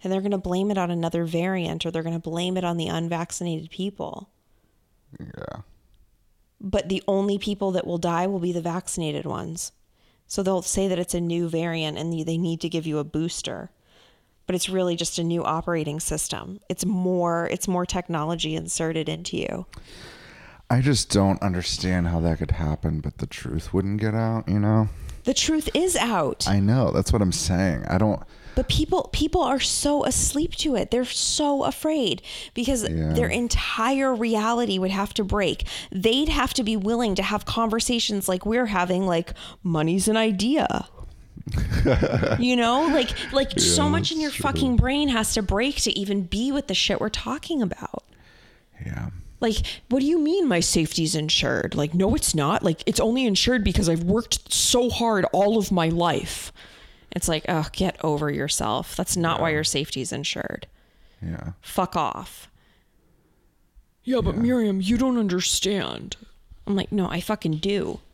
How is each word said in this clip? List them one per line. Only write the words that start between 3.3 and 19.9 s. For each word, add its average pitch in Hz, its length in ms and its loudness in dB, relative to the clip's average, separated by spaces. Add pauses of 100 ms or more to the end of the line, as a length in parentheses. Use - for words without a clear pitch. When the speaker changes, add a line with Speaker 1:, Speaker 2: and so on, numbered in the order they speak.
Speaker 1:
people. 196 580 -8 (920)
Speaker 2:
Yeah. - 440 -12 (1000)
Speaker 1:
But 196 280 -4
the 196 200 -2
only 202 300 2
people 196 340 -2
that 185 140 0
will 175 120 -2
die 170 300 0
will 196 100 -2
be 175 140 0
the 170 80 -2
vaccinated 165 680 -4
ones. - 460 -8 (540)
So - 180 -4
they'll 185 180 2
say 190 260 0
that 185 100 0
it's 175 160 -4
a 175 60 0
new 170 280 0
variant 165 500 -2
and 165 140 -2 (140)
they 165 120 0
need 165 220 0
to 170 80 -4
give 160 180 -2
you 151 120 -2
a 147 60 -2
booster. - 680 -6 (760)
But 185 80 -2
it's 175 140 -2
really 185 260 0
just - 240 -4
a 170 60 0
new 170 180 0
operating 156 560 -2
system. - 680 -6
It's 180 180 -4
more, 180 640 2
it's - 160 -2
more 180 200 0
technology 160 680 -2
inserted 160 540 -2
into 165 300 -6
you. - 280 -4 (1000)